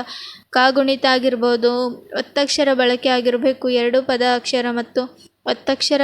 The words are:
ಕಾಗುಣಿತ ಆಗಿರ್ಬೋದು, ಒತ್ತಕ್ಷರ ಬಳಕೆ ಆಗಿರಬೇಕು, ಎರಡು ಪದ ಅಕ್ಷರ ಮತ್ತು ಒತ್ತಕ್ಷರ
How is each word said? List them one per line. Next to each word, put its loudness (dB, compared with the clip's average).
ಕಾಗುಣಿತ 2
ಆಗಿರ್ಬೋದು, 2
ಒತ್ತಕ್ಷರ 0
ಬಳಕೆ 2
ಆಗಿರಬೇಕು, 0
ಎರಡು 2
ಪದ -2
ಅಕ್ಷರ -2
ಮತ್ತು -4
ಒತ್ತಕ್ಷರ -2